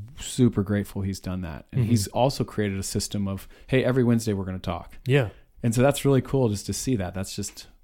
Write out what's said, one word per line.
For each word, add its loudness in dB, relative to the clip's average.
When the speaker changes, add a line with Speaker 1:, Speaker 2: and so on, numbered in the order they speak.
Speaker 1:
super 2
grateful -2
he's -4
done -6
that. -10
And 0
Speaker 2:
Mm-hmm. 2
Speaker 1:
he's 2
also 2
created -2
a -4
system -4
of, -6
"Hey, 4
every 4
Wednesday 2
we're -4
gonna -6
talk." -8
Speaker 2:
Yeah. 2
Speaker 1:
And 2
so 2
that's 4
really 4
cool 2
just -4
to -4
see -2
that. -4
That's -8
just -10